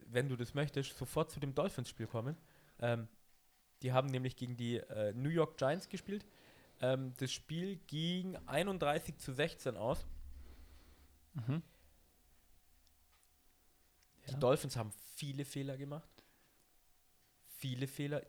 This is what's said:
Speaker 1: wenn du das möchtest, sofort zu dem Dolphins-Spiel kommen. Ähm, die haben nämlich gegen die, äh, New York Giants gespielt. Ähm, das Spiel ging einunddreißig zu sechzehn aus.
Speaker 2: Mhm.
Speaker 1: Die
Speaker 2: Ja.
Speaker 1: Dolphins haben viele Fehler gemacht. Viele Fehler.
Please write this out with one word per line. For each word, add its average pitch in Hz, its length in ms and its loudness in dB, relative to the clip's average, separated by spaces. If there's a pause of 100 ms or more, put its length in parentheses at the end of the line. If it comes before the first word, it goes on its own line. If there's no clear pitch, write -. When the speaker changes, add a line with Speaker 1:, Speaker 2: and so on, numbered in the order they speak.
Speaker 1:
wenn 123 220 4
du 127 80 0
das 120 160 -2
möchtest, 143 440 0
sofort 156 320 0
zu - 120 -6
dem 139 120 -2
Dolphins-Spiel 131 540 0
kommen. 123 300 -2 (420)
Ähm, 117 300 0 (720)
die 127 100 0
haben 131 160 6
nämlich 127 300 0
gegen 123 180 -4
die, 120 220 0
äh, 107 340 0
New 127 160 0
York 160 300 4
Giants 147 320 2
gespielt. 202 360 -6 (540)
Ähm, 131 380 2
das 131 160 0
Spiel 180 420 -2 (120)
ging 175 580 0
einunddreißig 160 720 2
zu - 160 -6
sechzehn 131 420 0
aus. 110 300 2 (1300)
Speaker 2:
Mhm. 135 280 0 (2750)
Speaker 1:
Die 123 40 -4
Speaker 2:
Ja. 131 60 -2
Speaker 1:
Dolphins 139 400 6
haben 110 140 0 (240)
viele 139 300 -4
Fehler 139 320 -4
gemacht. 143 320 -8 (1500)
Viele 131 300 -2
Fehler. 143 420 -2